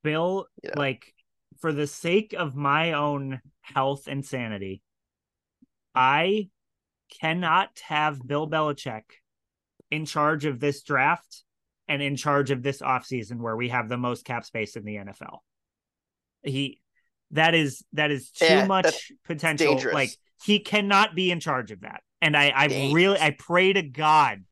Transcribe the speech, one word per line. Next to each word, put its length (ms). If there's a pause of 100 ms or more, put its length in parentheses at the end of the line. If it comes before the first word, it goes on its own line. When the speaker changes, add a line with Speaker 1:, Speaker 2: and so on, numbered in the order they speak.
Speaker 1:
Bill, 440 (160)
Speaker 2:
You 80
know? 100
Speaker 1:
like, 340 (460)
for 120
the 140
sake 500
of 200
my 380
own 460 (200)
health 480
and 180
sanity, 560 (1120)
I 540 (720)
cannot 500 (160)
have 400
Bill 240
Belichick 520 (880)
in 160
charge 380
of 140
this 240
draft 640 (440)
and 140
in 140
charge 340
of 120
this 180
offseason 580
where 180
we 120
have 200
the 100
most 260
cap 200
space 320
in 80
the 120
N 120
F 140
L. 200 (1000)
He, 380 (520)
that 220
is, 380
that 180
is 200
too 160
Speaker 2:
Yeah, 200
Speaker 1:
much 180
Speaker 2:
that's 280 (120)
Speaker 1:
potential. 500
Speaker 2:
dangerous. 200
Speaker 1:
Like, 160 (320)
he 160
cannot 560
be 160
in 80
charge 320
of 120
that. 200 (180)
And 160
I, 180
I 140
Speaker 2:
Dangerous. 260
Speaker 1:
really, 260
I 120
pray 400
to 100
God 680